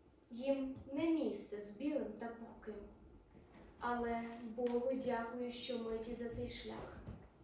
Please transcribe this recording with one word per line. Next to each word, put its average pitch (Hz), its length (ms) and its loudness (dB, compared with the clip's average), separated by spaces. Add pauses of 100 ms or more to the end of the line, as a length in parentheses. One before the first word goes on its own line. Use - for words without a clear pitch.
(300)
Їм 269 440 2 (180)
не 320 140 4
місце 220 540 4
з - 160 -8
білим 277 420 2
та 233 80 -2
пухким. - 480 -8 (1040)
Але 233 460 2 (320)
Богу 247 340 4 (160)
дякую, 240 460 2
що 240 260 -2
миті 226 360 -2
за 233 140 -2
цей 240 200 -2
шлях, 220 480 -6 (480)